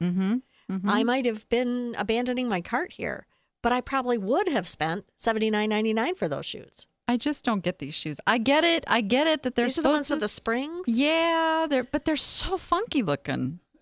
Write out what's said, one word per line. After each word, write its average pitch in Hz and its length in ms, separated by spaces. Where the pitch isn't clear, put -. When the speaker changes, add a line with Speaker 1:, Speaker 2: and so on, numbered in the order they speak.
Speaker 1:
Mm-hmm. 185 340
Mm-hmm. 190 200
Speaker 2:
I 208 140
might 247 220
have 220 220
been 240 500
abandoning 240 500
my 185 120
cart 269 320
here, - 340
but 233 100
I 247 80
probably 247 380
would 277 300
have 220 200
spent 160 360
seventy-nine 214 520
ninety-nine 220 460
for 180 140
those - 180
shoes. - 400
Speaker 1:
I 240 80
just 285 280
don't 208 180
get - 160
these 143 160
shoes. 151 320
I 226 120
get 277 260
it. 339 240
I 233 120
get 247 280
it 311 160
that 254 100
they're 240 120
Speaker 2:
These 262 120
are 320 40
the 269 60
Speaker 1:
supposed 302 100
Speaker 2:
ones 285 120
with 285 80
Speaker 1:
to - 20
Speaker 2:
the 208 80
springs? 285 600
Speaker 1:
Yeah, 320 840
they're, 269 140
but - 200
they're 311 120
so - 420
funky 339 440
looking. 143 560